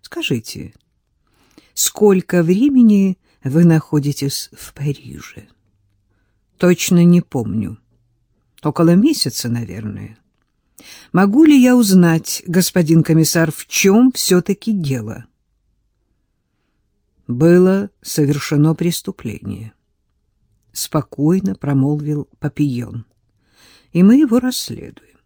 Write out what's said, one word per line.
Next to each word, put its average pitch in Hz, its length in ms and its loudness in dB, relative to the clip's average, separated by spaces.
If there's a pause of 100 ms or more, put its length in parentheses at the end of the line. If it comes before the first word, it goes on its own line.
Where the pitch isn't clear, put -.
«Скажите, - 720 -10 (1000)
сколько 190 680 0
времени 208 720 2 (260)
вы 151 220 2
находитесь 147 880 -2
в - 200 -20
Париже?» - 720 -12 (1080)
«Точно 175 460 2
не 175 180 4
помню. 110 560 -8 (840)
Около 165 320 2
месяца, 202 540 -2
наверное». 107 680 -10 (920)
«Могу 202 320 4
ли 302 160 6
я 254 160 4
узнать, 185 720 2
господин 165 560 0
комиссар, 160 480 0
в - 160 -14
чём 233 440 2
всё-таки 190 600 -2
дело?» 127 540 -6 (2000)
«Было 180 640 2 (120)
совершено 147 720 -2
преступление», 110 1000 -8 (1040)
спокойно 180 800 -4
промолвил 147 760 -4 (100)
Папион. 120 680 -6 (840)
«И 175 120 2
мы 220 140 6
его 254 220 2
расследуем. - 880 -10